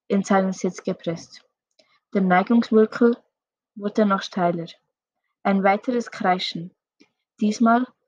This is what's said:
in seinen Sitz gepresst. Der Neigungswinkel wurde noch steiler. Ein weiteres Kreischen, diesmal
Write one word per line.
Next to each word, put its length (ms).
in 140
seinen 280
Sitz 300
gepresst. 600
Der 80
Neigungswinkel 960
wurde 280
noch 180
steiler. 440
Ein 180
weiteres 480
Kreischen, 640
diesmal 460